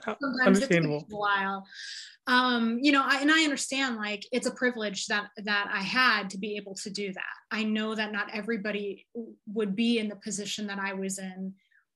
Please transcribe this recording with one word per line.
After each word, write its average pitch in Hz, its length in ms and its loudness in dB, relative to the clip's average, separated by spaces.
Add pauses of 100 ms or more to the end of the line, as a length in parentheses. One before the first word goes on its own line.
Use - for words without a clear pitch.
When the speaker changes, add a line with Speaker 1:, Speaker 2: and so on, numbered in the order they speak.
Speaker 1:
Sometimes 247 400 -4
Speaker 2:
understandable. 175 520 6
Speaker 1:
it 151 40 -6
takes 185 120 -14
a 208 40 -8
while. 196 500 0 (600)
Um, 240 560 4
you 294 80 6
know, 277 140 6
I, 269 160 2
and 285 100 4
I 320 140 6
understand, 269 520 0
like, 208 360 -6
it's 247 160 0
a 240 60 0
privilege 220 520 -2
that, 208 220 -2 (160)
that 202 280 0
I 196 100 -2
had 214 480 2
to 196 80 -10
be 208 180 -6
able 202 200 -10
to - 140 -10
do 196 220 -6
that. 190 100 -10 (280)
I 220 120 -2
know 214 320 0
that 214 160 -2
not 208 220 -4
everybody 208 800 -4
w-, 226 200 -10 (180)
would 202 240 -2
be 233 220 4
in 214 100 -2
the 202 80 -8
position 202 500 -6
that 196 140 -6
I 196 140 -4
was 190 260 -4
in, 190 320 -8 (440)